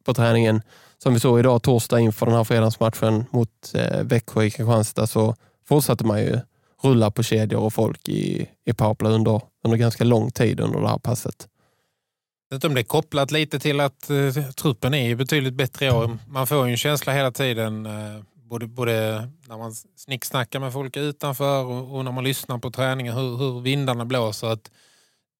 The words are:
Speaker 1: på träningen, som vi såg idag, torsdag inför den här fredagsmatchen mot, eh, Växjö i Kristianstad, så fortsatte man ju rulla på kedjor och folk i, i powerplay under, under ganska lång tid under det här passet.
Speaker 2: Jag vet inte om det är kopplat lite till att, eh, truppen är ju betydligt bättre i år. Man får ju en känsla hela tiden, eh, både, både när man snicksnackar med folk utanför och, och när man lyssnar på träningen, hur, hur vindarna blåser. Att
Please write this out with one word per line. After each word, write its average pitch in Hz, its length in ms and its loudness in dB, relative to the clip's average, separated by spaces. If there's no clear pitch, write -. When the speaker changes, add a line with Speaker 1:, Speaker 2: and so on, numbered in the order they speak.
Speaker 1:
på 127 80 0
träningen, 113 480 4
som 131 160 2
vi 117 60 4
såg 120 200 4
idag, 120 240 4
torsdag 120 360 2
inför 113 260 2
den 113 100 4
här 113 80 4
fredagsmatchen 113 880 2
mot, - 420 -4
eh, - 300 0
Växjö 113 400 0
i 107 80 2
Kristianstad, 110 560 0
så 113 280 0
fortsatte 139 380 2
man 107 140 2
ju 120 200 0
rulla 117 300 4
på 120 120 -2
kedjor 107 380 0
och 107 120 0
folk - 360 -2
i, 90 400 -2
i 117 80 0
powerplay 110 380 0
under, 110 300 2
under 113 140 2
ganska 117 260 2
lång 117 280 4
tid 107 280 0
under 107 200 -2
det 107 100 0
här 110 80 0
passet. - 500 -6
Speaker 2:
Jag 135 60 -6
vet - 20 -6
inte 135 100 0
om 147 60 2
det 123 80 2
är - 20 0
kopplat 143 480 0
lite 151 280 -2
till 143 200 0
att, - 300 -2
eh, 139 220 2
truppen 131 380 -2
är 131 140 0
ju 117 80 0
betydligt 131 380 0
bättre 131 320 -2
i 135 60 2
år. 117 260 0
Man 131 200 -4
får 143 180 2
ju 123 60 0
en 120 60 -2
känsla 143 360 -2
hela 135 180 0
tiden, 110 540 -4
eh, 107 380 -10
både, 117 340 -10
både 113 640 -2
när 117 100 -16
man 113 160 -12
snicksnackar 135 640 -6
med 135 140 -6
folk 135 240 -8
utanför 143 680 -2
och, 127 300 -8
och 135 100 -6
när 127 60 -6
man 127 120 -6
lyssnar 131 340 -4
på 120 140 -8
träningen, 131 440 -4
hur, 127 220 -4
hur 127 240 -4
vindarna 131 440 -2
blåser. 117 420 -2
Att 113 240 -6